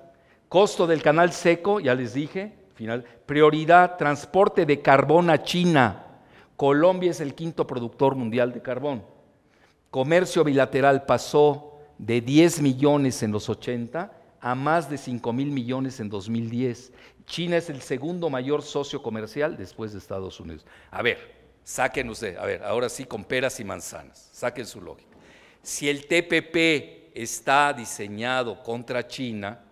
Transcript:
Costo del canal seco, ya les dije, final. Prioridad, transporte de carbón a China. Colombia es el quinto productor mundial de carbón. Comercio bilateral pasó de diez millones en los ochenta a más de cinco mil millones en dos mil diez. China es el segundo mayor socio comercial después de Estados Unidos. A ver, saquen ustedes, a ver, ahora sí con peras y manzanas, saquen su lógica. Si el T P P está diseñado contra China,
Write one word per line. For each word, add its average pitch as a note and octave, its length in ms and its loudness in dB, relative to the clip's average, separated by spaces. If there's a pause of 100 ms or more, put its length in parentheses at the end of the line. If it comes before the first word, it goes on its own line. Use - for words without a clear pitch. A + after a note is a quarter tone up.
(500)
Costo F#3+ 380 4
del D#3+ 160 2
canal E3 280 4
seco, F#3 480 2
ya C3 140 2
les B2 220 -4
dije, F#3+ 380 -6 (200)
final. A#2 300 -8 (240)
Prioridad, D#3 680 6
transporte F3 680 2
de C#3+ 160 2
carbón D3+ 480 6
a D3+ 140 2
China. D#3 640 2 (480)
Colombia E3+ 560 2
es D#3+ 80 -8
el C#3 160 -6
quinto E3 320 -6
productor C3 480 -2
mundial A#2+ 360 -2
de A#2 120 -14
carbón. B2+ 400 -6 (880)
Comercio E3 520 2
bilateral C3+ 640 4
pasó C#3+ 640 2 (280)
de A2+ 240 -2
diez D3+ 400 4
millones C#3 640 2
en G#2+ 80 0
los G#2 180 -4
ochenta A#2+ 600 -8 (300)
a B2 140 -2
más D3 340 0
de C#3+ 80 -6
cinco A#2+ 340 -6
mil C#3 200 -2
millones B2+ 480 -4
en G#2 100 -8
dos G2+ 180 -8
mil A#2 220 -4
diez. A#2+ 420 -6 (340)
China F3 320 -4
es E3 120 -4
el C3+ 120 -12
segundo D#3+ 480 -6
mayor C3+ 320 -2
socio C#3+ 400 -8
comercial A2 540 -6
después G#2 380 -12
de G2 60 -14
Estados F#2+ 400 -12
Unidos. E2 260 -16 (260)
A G#2 100 -6
ver, A2+ 160 0 (460)
saquen C3 460 -4
ustedes, G2 280 -8
a G2 80 -6
ver, F#2+ 180 -6
ahora A2+ 260 -2
sí C3 160 -12
con G#2 180 -12
peras B2+ 360 -4
y A2+ 40 -12
manzanas, E2+ 680 -14
saquen A#2+ 320 -8
su G2+ 160 -18
lógica. - 340 -20 (460)
Si - 260 -6
el C#3+ 200 -4
T E3+ 160 2
P E3 180 0
P D#3+ 720 -2
está C#3+ 600 0
diseñado A#2 880 -6
contra A#2+ 440 -6
China, A2+ 640 -10